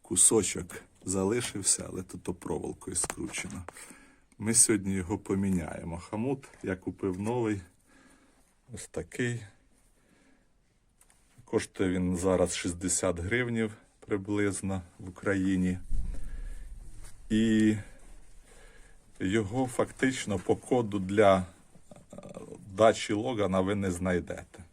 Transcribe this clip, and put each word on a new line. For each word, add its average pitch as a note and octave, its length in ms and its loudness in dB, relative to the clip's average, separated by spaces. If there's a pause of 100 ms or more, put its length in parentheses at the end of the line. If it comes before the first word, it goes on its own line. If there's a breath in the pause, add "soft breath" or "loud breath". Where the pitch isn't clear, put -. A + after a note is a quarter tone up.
кусочок - 800 2 (240)
залишився, G2 800 0
але F#2 140 -8
тут - 200 -14
то F2+ 100 -6
проволокою D#2 640 -8
скручено. - 680 -4 (760 loud breath)
Ми A2 160 -2
сьогодні G2 400 4
його F#2+ 240 -2
поміняємо. F#2 800 -2
Хомут C3 480 -6 (160)
я F#2+ 120 -2
купив F#2 460 -6
новий, G#2+ 400 -2 (1120 soft breath)
ось - 140 -14
такий. A#2+ 520 -6 (2000 soft breath)
Коштує G2+ 440 0
він F2+ 280 0
зараз F2+ 380 2
шістдесят F2 640 -2
гривнів A2+ 580 -2 (220)
приблизно G2+ 840 -2 (180)
в F#2+ 100 -12
Україні. F#2+ 720 0 (1500 loud breath)
І A2 460 4 (1400 loud breath)
його G#2+ 480 0
фактично A#2 720 0
по G#2 160 2
коду G#2+ 440 0
для, G2 380 8
е, - 800 -10 (580)
дачі G#2+ 380 6
Логана G2+ 480 2
ви G2 140 2
не G2 160 0
знайдете. F2+ 800 -4